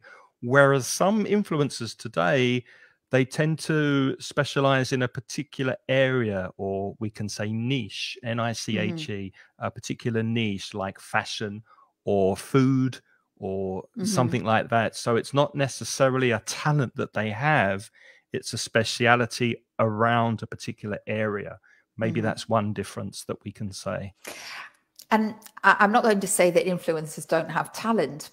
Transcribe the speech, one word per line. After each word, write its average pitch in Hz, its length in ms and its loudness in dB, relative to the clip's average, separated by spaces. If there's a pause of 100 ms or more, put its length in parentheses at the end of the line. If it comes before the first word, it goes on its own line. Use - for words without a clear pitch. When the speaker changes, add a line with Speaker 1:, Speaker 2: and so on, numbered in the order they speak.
(420)
Speaker 1:
whereas 139 460 6
some 202 380 2
influencers 147 720 -2
today, 127 680 2 (480)
they 131 140 4
tend 156 340 0
to 143 600 2
specialize 135 760 0
in 127 80 0
a 123 60 0
particular - 680 -6 (140)
area, 127 680 2
or 98 420 -4
we 110 100 -4
can 107 180 -8
say 107 240 -6
niche, 117 720 -4
N 120 160 -4
I 117 140 -2
C 107 240 -4
H 156 320 -4
E, 98 240 -8
Speaker 2:
Mm-hmm. - 320 -12
Speaker 1:
a 110 60 -4
particular 113 520 -4
niche 113 520 -2
like 95 240 -6
fashion 107 640 -6 (420)
or 98 320 2
food 131 600 2 (380)
or 95 460 -6
Speaker 2:
Mm-hmm. - 220 -8
Speaker 1:
something 113 400 2
like 110 240 2
that. 113 260 0
So 120 220 0
it's - 160 -4
not 143 220 2
necessarily 131 760 0
a 107 140 0
talent 147 500 0
that - 180 -6
they 107 180 -4
have, 107 580 0 (420)
it's - 220 -6
a 113 60 -4
speciality 120 1040 2 (140)
around 113 640 2
a 113 40 -8
particular - 600 -10
area. 104 520 -4 (380)
Maybe 113 220 -2
Speaker 2:
Mm-hmm. 107 80 -2
Speaker 1:
that's - 200 -4
one 107 260 0
difference 101 520 -8
that - 180 -10
we 104 80 -10
can 101 200 -10
say. 95 420 -8 (1000)
Speaker 2:
And 214 220 2 (300)
I, 190 160 8
I'm 208 120 6
not 240 120 4
going 214 160 4
to 196 80 -2
say 180 240 4
that 170 160 4
influencers 160 600 -2
don't 160 220 0
have 156 240 -2
talent, 165 600 -2